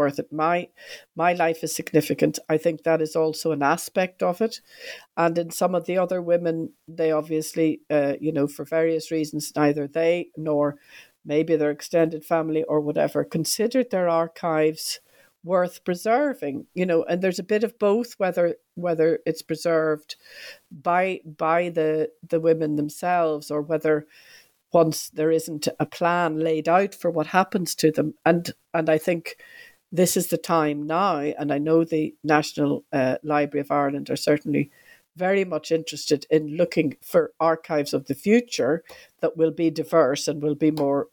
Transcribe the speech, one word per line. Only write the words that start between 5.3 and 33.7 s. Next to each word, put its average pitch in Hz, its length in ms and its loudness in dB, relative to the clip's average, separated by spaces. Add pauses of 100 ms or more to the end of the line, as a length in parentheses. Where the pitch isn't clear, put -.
in 170 120 -2
some 185 240 0
of 170 120 -2
the 185 120 -2
other 180 220 0
women, 170 520 0 (260)
they 160 140 2
obviously, 156 760 -2
uh, 143 320 2
you 156 120 -2
know, 143 140 0
for 143 180 -8
various 160 460 -2
reasons, 156 460 -4
neither 147 320 2
they 165 480 0
nor 147 400 -2 (480)
maybe 160 320 0
their 147 140 2
extended 160 540 0
family 160 400 0
or 151 160 0
whatever, 151 440 0
considered 233 680 -2
their 180 180 0
archives 165 920 0 (440)
worth 180 400 -2
preserving, 220 880 -2
you 180 140 -2
know, 165 220 2
and 175 120 0
there's 185 200 -2
a 190 140 -2
bit 214 100 0
of 214 140 -4
both, 208 400 0
whether, 180 360 0 (200)
whether 165 520 2
it's 160 160 -4
preserved 156 720 -2 (560)
by, 180 540 -2
by 165 440 0
the, 156 400 0 (200)
the 165 100 0
women 160 380 2
themselves 156 720 -2
or 151 100 -2
whether 156 460 0 (640)
once 165 380 4
there 156 220 0
isn't 160 340 -2 (140)
a 151 60 -2
plan 170 520 0
laid 160 300 0
out 190 260 4
for - 160 -4
what 160 160 -2
happens 185 480 0
to 156 160 4
them. 151 240 -2 (100)
And, 170 280 2 (200)
and 160 160 0
I 156 100 4
think 170 380 -4 (540)
this 170 260 2
is 175 120 0
the 170 100 0
time 151 480 0
now, 170 320 0
and 147 340 -4
I 139 60 0
know 160 240 4
the 156 400 -2
National, 151 720 0
uh, 131 320 0
Library 147 380 0
of 139 100 -8